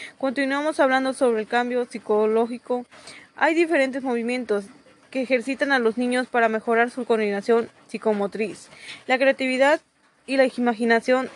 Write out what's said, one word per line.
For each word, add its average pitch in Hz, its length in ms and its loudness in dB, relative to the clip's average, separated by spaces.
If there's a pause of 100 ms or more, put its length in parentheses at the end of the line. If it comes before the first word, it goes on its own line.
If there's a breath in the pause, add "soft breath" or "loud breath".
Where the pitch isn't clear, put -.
(200 loud breath)
Continuamos 277 600 -2
hablando 262 340 2
sobre 240 280 0
el 208 60 -8
cambio 247 380 -2
psicológico. 226 1000 -2 (500 loud breath)
Hay 311 200 2
diferentes 277 480 0
movimientos 233 600 -4 (440)
que 262 140 -4
ejercitan 269 480 -2
a 262 80 2
los 226 180 0
niños 247 300 -2
para 233 220 2
mejorar 233 420 0
su 247 140 -8
coordinación 220 640 0 (200)
psicomotriz. 202 840 -4 (380 loud breath)
La 254 100 2
creatividad 269 640 2 (460)
y 269 100 0
la 262 80 6
imaginación 240 920 0